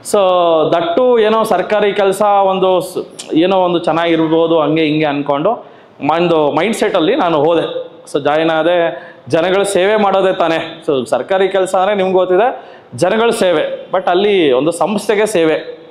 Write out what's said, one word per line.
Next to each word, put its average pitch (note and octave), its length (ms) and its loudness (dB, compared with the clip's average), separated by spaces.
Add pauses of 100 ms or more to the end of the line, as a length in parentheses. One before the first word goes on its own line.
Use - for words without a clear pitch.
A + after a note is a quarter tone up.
(120)
So G#3+ 60 2 (560)
that E3+ 240 0
too, B3 240 4
ಏನೋ A3 220 2
ಸರ್ಕಾರಿ G3+ 480 0
ಕೆಲಸ G3 300 0
ಒಂದು F#3+ 580 2
ಸ್-, - 540 -10
ಏನೋ F3+ 220 2
ಒಂದು F3 220 0
ಚೆನ್ನಾಗಿರ್ಬೋದು, E3 840 0
ಹಂಗೆ D#3 240 0
ಹಿಂಗೆ D3+ 200 0
ಅಂದ್ಕೊಂಡು C#3+ 460 -2 (640)
ಒಂದು E3 380 0
ಮೈಂಡ್ಸೆಟ್ಟಲ್ಲಿ F#3+ 640 0
ನಾನು E3+ 220 0
ಹೋದೆ. D#3 520 -2 (220)
So C#3+ 120 -4
join D#3+ 260 0
ಆದೆ. E3 600 -2 (180)
ಜನಗಳ F3+ 340 0
ಸೇವೆ G3+ 340 0
ಮಾಡೋದೇ F#3+ 360 2
ತಾನೇ. F3+ 540 -4
So C3 200 -2
ಸರ್ಕಾರಿ F#3 420 0
ಕೆಲಸ F#3+ 260 -2
ಅಂದರೆ F#3+ 200 2
ನಿಮ್ಗೆ F#3+ 200 -2
ಗೊತ್ತಿದೆ, F#3 640 0 (160)
ಜನಗಳ A3 360 0
ಸೇವೆ, F3 600 -2
but F#3 180 -2
ಅಲ್ಲಿ F3+ 420 2
ಒಂದು C#3+ 200 0
ಸಂಸ್ಥೆಗೆ G3+ 540 -2
ಸೇವೆ. E3 640 -2